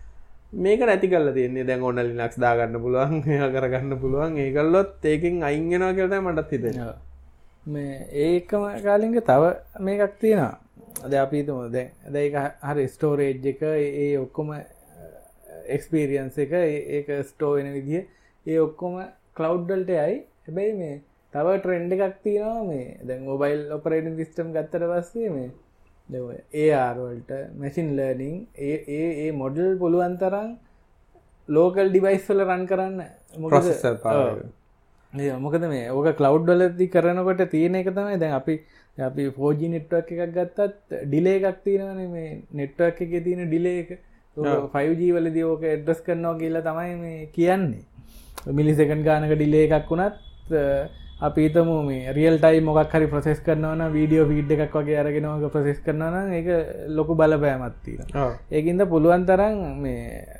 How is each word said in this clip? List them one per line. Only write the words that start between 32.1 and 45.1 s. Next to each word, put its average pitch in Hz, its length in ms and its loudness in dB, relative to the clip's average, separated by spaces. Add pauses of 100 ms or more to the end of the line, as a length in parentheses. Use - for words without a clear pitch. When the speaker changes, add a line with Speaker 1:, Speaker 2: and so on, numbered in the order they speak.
Speaker 2:
වල 196 160 2
රන් 185 240 0
කරන්න. 190 320 -2 (360)
මොකද 160 180 -6
Speaker 1:
ප්‍රොසෙසර් 143 440 4
පාවිච්චි 135 440 0
Speaker 2:
ඔව්. 117 100 -14 (600)
ඒ 139 260 -4
මොකද 160 300 -2
මේ 131 200 -4
ඕක 143 260 0
ක්ලවුඩ් 156 360 4
වලදී 180 380 4
කරනකොට 180 580 2
තියෙන 170 280 2
එක 190 160 -2
තමයි 202 280 -2
දැන් 160 140 0
අපි, 139 220 -2 (440)
අපි 139 320 -4
ෆෝර් 139 240 0
ජී 160 140 -2
නෙට්වර්ක් 165 440 -2
එකක් 170 200 -4
ගත්තත් 180 680 -4
ඩිලේ 165 360 2
එකක් 190 220 -2
තියෙනවනේ 196 480 -2
මේ 165 220 -10 (200)
නෙට්වර්ක් 165 520 -2
එකේ 170 180 -2
තියෙන 180 240 -2
ඩිලේ 175 340 0
එක. 170 120 -10 (460)
ඔක 151 100 -2
Speaker 1:
ඔව්. 143 220 0
Speaker 2:
ෆයිව් 147 260 2
ජී 175 180 4